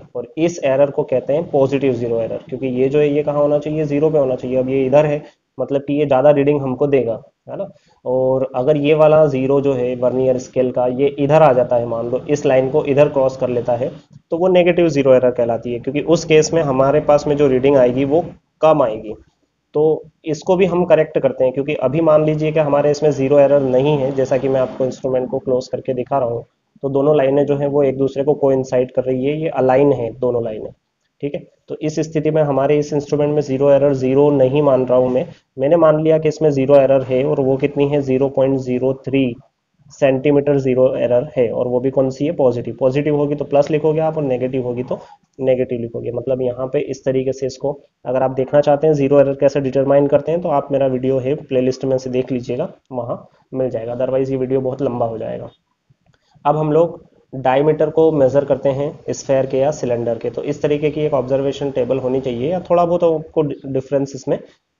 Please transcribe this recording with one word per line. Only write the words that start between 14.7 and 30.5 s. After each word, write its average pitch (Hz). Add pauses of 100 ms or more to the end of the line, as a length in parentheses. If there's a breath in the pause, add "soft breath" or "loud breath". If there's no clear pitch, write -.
ज़ीरो 135
एरर 123
कहलाती 117
है, 117
क्योंकि 135
उस 160
केस 156
में 165
हमारे 135
पास 147
में 147
जो 147
रीडिंग 131
आएगी 127
वो 156 (360)
कम 151
आएगी। 110 (600)
तो 147 (440)
इसको 160
भी 190
हम 175
करेक्ट 156
करते 131
हैं, 127
क्योंकि 139
अभी 135
मान 156
लीजिए 156
कि 156
हमारे 147
इसमें 151
ज़ीरो 135
एरर 139
नहीं 135
है, 135
जैसा 135
कि 135
मैं 135
आपको 127
इंस्ट्रूमेंट 127
को 135
क्लोज 127
करके -
दिखा 123
रहा 123
हूँ, 117 (400)
तो 139
दोनों 139
लाइनें 139
जो 143
हैं 143
वो 143
एक 131
दूसरे 135
को 147
कोइंसाइड 131
कर 123
रही 131
है, 151
ये 160
अलाइन 135
है 117 (100)
दोनों 120
लाइनें, 110 (500)